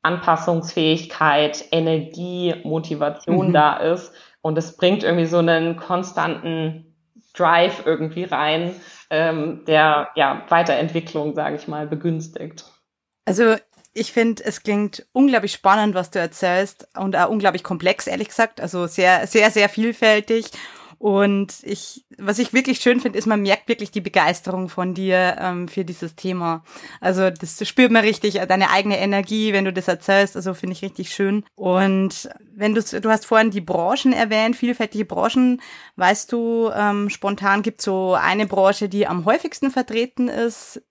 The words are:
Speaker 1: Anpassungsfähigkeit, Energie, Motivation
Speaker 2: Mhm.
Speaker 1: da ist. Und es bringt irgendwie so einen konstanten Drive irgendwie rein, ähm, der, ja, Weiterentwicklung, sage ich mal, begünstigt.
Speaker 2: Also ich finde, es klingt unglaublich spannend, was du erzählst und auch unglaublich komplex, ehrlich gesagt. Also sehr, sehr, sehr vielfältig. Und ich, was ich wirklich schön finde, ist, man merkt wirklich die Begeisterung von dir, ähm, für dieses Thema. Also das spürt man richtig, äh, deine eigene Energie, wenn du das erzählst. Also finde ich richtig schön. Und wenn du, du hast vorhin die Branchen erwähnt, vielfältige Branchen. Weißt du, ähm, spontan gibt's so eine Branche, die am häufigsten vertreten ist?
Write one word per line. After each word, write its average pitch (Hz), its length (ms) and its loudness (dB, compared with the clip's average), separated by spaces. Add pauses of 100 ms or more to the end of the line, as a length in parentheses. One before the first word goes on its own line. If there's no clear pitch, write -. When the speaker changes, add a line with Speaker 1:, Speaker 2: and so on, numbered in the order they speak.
Speaker 1:
Anpassungsfähigkeit, 160 1700 0
Energie, 165 920 -2
Motivation 156 880 -2
Speaker 2:
Mhm. 170 40 2
Speaker 1:
da 147 240 4
ist. 175 340 -2 (300)
Und 156 160 -2
es - 180 -6
bringt 190 280 2
irgendwie 170 240 2
so 170 100 0
einen 165 400 2
konstanten 165 1160 -6 (380)
Drive 170 520 2
irgendwie 170 400 -2
rein, 160 500 -2 (340)
ähm, 160 560 -2
der, 156 500 4
ja, 139 340 0
Weiterentwicklung, 160 880 0
sage 147 200 -4
ich 147 140 -12
mal, 151 180 -8
begünstigt. 160 760 -8 (600)
Speaker 2:
Also 220 300 4 (380)
ich - 180 -6
finde, 226 320 0
es - 180 -8
klingt 208 520 -4
unglaublich 247 400 2
spannend, 202 420 2
was 180 160 -4
du 196 80 -2
erzählst 180 680 -2 (100)
und 196 160 -2
auch - 140 4
unglaublich 196 340 0
komplex, 170 440 -2
ehrlich 190 200 -6
gesagt. - 320 -2
Also 175 280 -4
sehr, 180 380 4
sehr, 214 260 4
sehr 202 180 4
vielfältig. 220 840 0 (480)
Und 202 640 0
ich, - 440 -12 (120)
was 202 220 -4
ich 247 140 -2
wirklich 262 260 0
schön 247 200 4
finde, 208 200 -4
ist, 214 80 -4
man 208 160 0
merkt 196 260 0
wirklich 220 220 -4
die 202 100 -6
Begeisterung 185 680 0
von 180 280 -6
dir, 185 440 2
ähm, 175 280 -6
für 185 180 -6
dieses 170 300 -12
Thema. 170 480 -6 (360)
Also 185 300 2
das 170 380 -8
spürt 247 240 4
man 226 120 6
richtig, 208 360 0
äh, 185 80 -4
deine 190 240 2
eigene 196 260 2
Energie, 202 560 0
wenn 196 120 2
du 190 60 -2
das 180 160 -4
erzählst. 196 480 2
Also 185 200 -6
finde 185 180 -8
ich - 80 -12
richtig 190 320 -10
schön. 202 300 0 (100)
Und 190 760 0 (280)
wenn 214 180 0
du, 220 80 2
du 214 300 -4
hast 220 160 0
vorhin 220 240 4
die 196 100 -6
Branchen 185 500 0
erwähnt, 220 440 0
vielfältige 220 500 -2
Branchen. 247 560 0 (360)
Weißt 185 340 2
du, 233 440 0
ähm, 202 360 0
spontan 202 500 0
gibt's 220 220 -6
so 190 360 0
eine 202 280 0
Branche, 196 420 2
die 196 160 0
am 175 200 -4
häufigsten 277 440 0
vertreten 247 600 -4
ist? - 600 -6